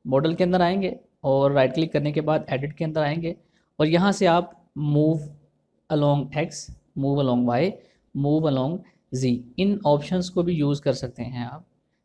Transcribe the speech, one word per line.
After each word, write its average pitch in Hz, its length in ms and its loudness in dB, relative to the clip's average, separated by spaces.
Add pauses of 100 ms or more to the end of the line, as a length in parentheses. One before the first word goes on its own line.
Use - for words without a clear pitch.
मॉडल 147 280 2
के 180 100 0
अंदर 180 180 2
आएंगे 185 380 -2 (240)
और 139 280 4
राइट 156 220 2
क्लिक 160 180 0
करने 147 200 0
के 151 80 -2
बाद 151 300 0
एडिट 143 220 -4
के - 120 -8
अंदर 156 160 -2
आएंगे 165 360 -4 (440)
और 156 60 4
यहाँ 175 260 4
से 190 140 2
आप 175 400 0 (120)
move 151 400 2 (720)
along 143 380 2
X, 151 220 -4 (460)
move 139 260 0
along 123 220 2
Y, 135 260 2 (440)
move 147 340 2
along 135 280 -2 (360)
Z, 127 240 0 (200)
इन 202 280 0
ऑप्शंस 147 420 0
को 170 140 0
भी 175 100 -2
यूज़ 143 300 0
कर 143 100 0
सकते 123 300 -10
हैं 120 240 -8
आप। 143 200 -16 (380)